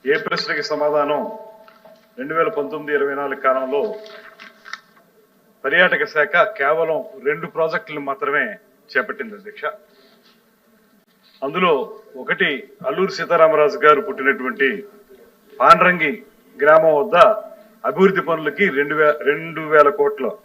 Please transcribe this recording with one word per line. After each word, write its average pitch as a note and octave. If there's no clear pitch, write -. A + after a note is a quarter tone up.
ఏ D3+
ప్రశ్నకి D#3
సమాధానం, D3
రెండు C#3+
వేల E3
పంతొమ్మిది D3
ఇరవై C#3
నాలుగు C#3
కాలంలో C3
పర్యాటక E3+
శాఖ D3+
కేవలం D#3
రెండు D#3
ప్రాజెక్టులను D#3+
మాత్రమే C#3
చేపట్టింది A2+
అధ్యక్ష. G2+
అందులో D#3
ఒకటి D3
అల్లూరి E3+
సీతారామరాజు D#3
గారు D3
పుట్టినటువంటి B2+
పాండ్రంగి D#3+
గ్రామం D#3
వద్ద C#3
అభివృద్ధి F3
పనులకి D#3+
రెండు C#3+
వే-, D3+
రెండు D#3
వేల D3+
కోట్ల C#3